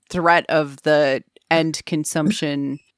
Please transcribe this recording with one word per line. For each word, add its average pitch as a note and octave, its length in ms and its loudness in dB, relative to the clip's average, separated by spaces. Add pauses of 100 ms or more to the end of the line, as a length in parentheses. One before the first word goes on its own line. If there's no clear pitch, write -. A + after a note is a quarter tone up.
(100)
threat E3+ 380 2
of C#3+ 340 -2
the D3 400 2 (280)
end D#3+ 360 0
consumption D3+ 920 -2 (200)